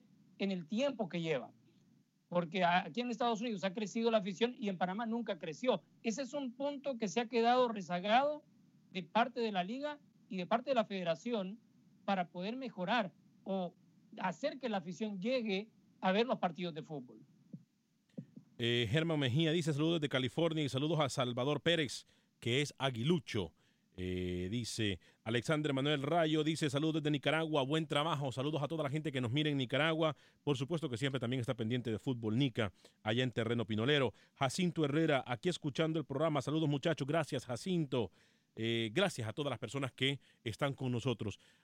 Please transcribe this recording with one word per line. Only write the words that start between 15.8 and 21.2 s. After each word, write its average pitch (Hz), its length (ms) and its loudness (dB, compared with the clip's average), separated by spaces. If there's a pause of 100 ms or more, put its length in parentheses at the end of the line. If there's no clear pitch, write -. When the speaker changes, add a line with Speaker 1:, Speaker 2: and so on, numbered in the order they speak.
Speaker 1:
a 190 120 2
ver 220 140 4
los 226 120 0
partidos 175 360 -2
de 156 80 -8
fútbol. 123 360 -10 (1400)
Speaker 2:
Eh, 120 320 2
Germán 160 280 2
Mejía 147 340 4
dice, 165 200 2
"Saludos 160 280 2
de 147 80 0
California 156 560 0
y 139 40 0
saludos 151 320 0
a 143 100 2
Salvador 127 500 0